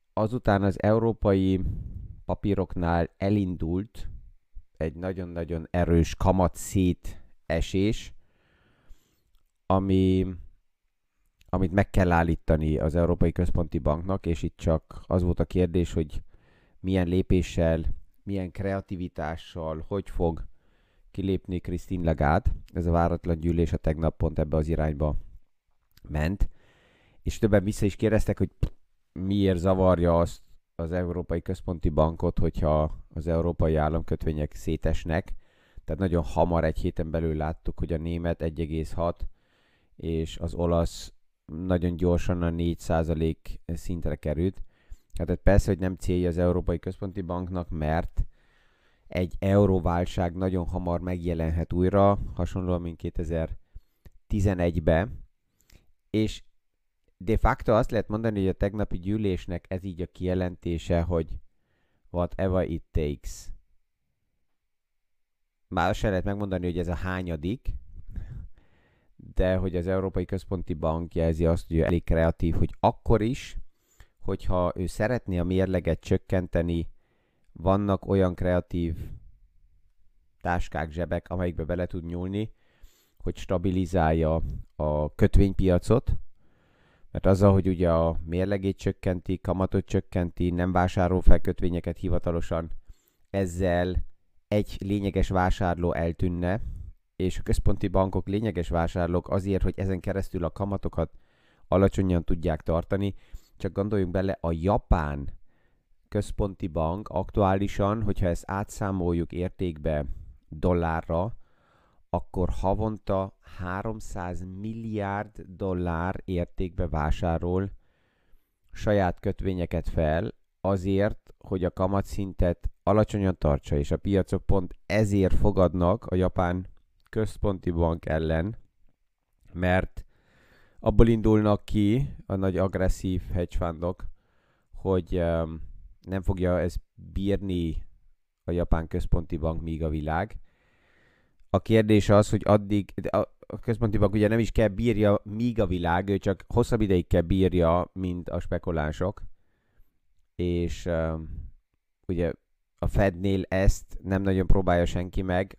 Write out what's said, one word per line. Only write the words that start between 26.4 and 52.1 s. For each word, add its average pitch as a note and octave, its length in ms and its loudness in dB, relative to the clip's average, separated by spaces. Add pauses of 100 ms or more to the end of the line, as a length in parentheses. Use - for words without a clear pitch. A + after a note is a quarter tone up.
És - 160 -6
többen G2+ 260 4
vissza G#2+ 220 0
is G2 100 0
kérdeztek, G#2+ 420 2
hogy G2 140 0 (600)
miért F#2+ 460 2
zavarja F2 640 4
azt F2 220 0 (340)
az E2 160 -6
Európai F2 500 -4
Központi F2+ 480 -4
Bankot, D#2+ 500 2
hogyha D2+ 580 2 (160)
az D#2 140 -6
európai E2 480 2
államkötvények D#2 800 -2
szétesnek. D#2+ 800 -2 (500)
Tehát D#2+ 180 -6
nagyon E2+ 220 2
hamar, E2 400 0
egy D#2+ 160 0
héten E2+ 320 -4
belül D#2+ 240 -2
láttuk, D#2 440 -6
hogy E2 140 -2
a D#2+ 40 0
német E2+ 440 -4
egy D#2+ 180 -4
egész D#2 320 -4
hat - 360 -4 (680)
és D#2+ 420 -4
az E2+ 160 -6
olasz E2+ 600 0 (320)
nagyon F2 500 -2
gyorsan F2 460 2
a E2+ 80 0
négy E2+ 300 -2
százalék D#2+ 840 -2
szintre E2 500 -6
került. D#2 480 -4 (540)
Hát E2+ 120 -4
ez F2+ 140 0
persze, G2+ 280 6
hogy F2+ 80 0
nem F#2 160 -2
célja F2+ 320 0
az E2 100 0
Európai F2 420 0
Központi F#2+ 420 -10
Banknak, F2 480 -6
mert D#2+ 560 -2 (800)
egy - 320 -4
euróválság F2+ 960 2
nagyon F#2 300 -2
hamar F2 340 -2
megjelenhet E2+ 720 -2
újra, G2 460 4 (140)